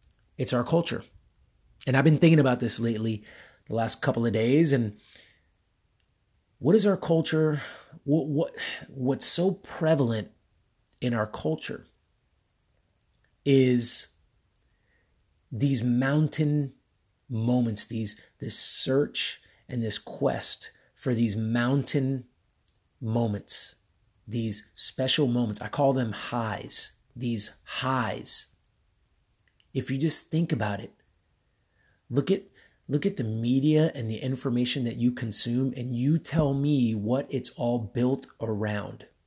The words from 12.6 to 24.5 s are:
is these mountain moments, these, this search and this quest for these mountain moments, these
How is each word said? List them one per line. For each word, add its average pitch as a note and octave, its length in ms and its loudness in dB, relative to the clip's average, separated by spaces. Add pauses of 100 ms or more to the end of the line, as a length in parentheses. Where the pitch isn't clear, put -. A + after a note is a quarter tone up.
is B2+ 640 4 (1400)
these A#2+ 320 0
mountain D3 880 2 (560)
moments, A#2 560 0
these, A2+ 340 -6 (200)
this - 180 -2
search - 840 0 (280)
and A#2 140 -2
this A2 140 -2
quest - 760 -4 (240)
for - 180 -2
these A2+ 220 2
mountain B2+ 880 0 (760)
moments, A2 760 -2 (520)
these A2 460 -4